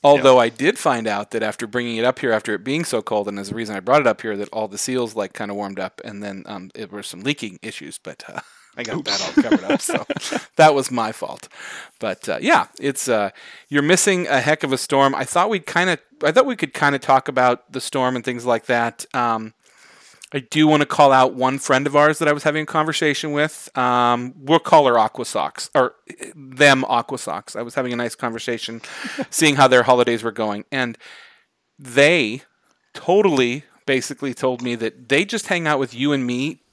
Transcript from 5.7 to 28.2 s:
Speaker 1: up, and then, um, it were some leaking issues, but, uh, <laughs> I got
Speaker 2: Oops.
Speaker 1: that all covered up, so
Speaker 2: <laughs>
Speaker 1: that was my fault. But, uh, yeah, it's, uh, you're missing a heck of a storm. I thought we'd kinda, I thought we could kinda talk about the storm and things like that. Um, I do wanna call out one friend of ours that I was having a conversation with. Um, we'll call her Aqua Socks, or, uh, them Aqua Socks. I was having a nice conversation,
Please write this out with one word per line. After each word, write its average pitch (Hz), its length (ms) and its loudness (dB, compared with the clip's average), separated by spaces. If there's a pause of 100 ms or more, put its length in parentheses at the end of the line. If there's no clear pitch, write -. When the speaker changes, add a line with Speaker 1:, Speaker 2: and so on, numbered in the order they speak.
Speaker 1:
up, 95 240 -10
and 104 200 -14
then, 98 240 -12
um, 98 260 -14
it 101 180 -14
were 101 120 -14
some - 180 -14
leaking 110 400 -6
issues, - 380 -14
but, - 280 -18
uh, - 120 -14 (180)
<laughs> - 200 -20
I 123 60 -10
got 113 140 -8
Speaker 2:
Oops. - 140 -8
Speaker 1:
that - 100 -4 (160)
all 294 60 2
covered 240 280 0
up, - 100 -2
so - 240 -4 (260)
Speaker 2:
<laughs> - 240 -10
Speaker 1:
that 156 180 8
was 135 160 0
my 113 220 -2
fault. - 380 -12 (500)
But, 101 300 -6
uh, 76 120 -4
yeah, 285 260 2 (120)
it's, 131 300 -4
uh, 104 200 2 (400)
you're 143 140 0
missing 180 440 2
a 139 140 2
heck 151 220 0
of 139 100 -2
a 127 40 -2
storm. 139 360 2
I - 120 -4
thought 185 260 0
we'd 196 160 -4
kinda, 175 320 0 (240)
I 151 80 2
thought 254 160 4
we 254 80 -4
could 147 180 -6
kinda 143 240 2
talk 135 300 2
about 127 440 0
the 127 100 -8
storm 127 340 -2
and 120 100 -6
things 120 200 -6
like 117 220 0
that. 117 460 -2
Um, 113 400 -2 (800)
I 143 60 -2
do 156 260 2
wanna 151 200 6
call 143 260 6
out 131 220 6
one 131 260 -2
friend 139 260 2
of 139 80 -2
ours 147 260 4
that 156 100 2
I - 20 4
was 147 120 -2
having 156 200 0
a - 20 -6
conversation 151 680 -2
with. 151 340 -2 (100)
Um, 123 600 2
we'll 151 220 2
call 151 280 6
her 120 100 4
Aqua 110 280 0
Socks, - 500 -6
or, 127 200 2 (140)
uh, - 240 -16
them 135 520 2
Aqua 117 320 -2
Socks. - 400 -10
I 110 60 -8
was 120 120 -12
having 127 160 -4
a 120 60 -6
nice 120 180 -6
conversation, 117 680 -8 (240)